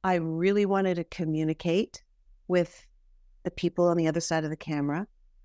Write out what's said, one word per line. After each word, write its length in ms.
I 140
really 500
wanted 300
to 80
communicate 960
with 400
the 60
people 380
on 80
the 120
other 120
side 240
of 60
the 60
camera. 500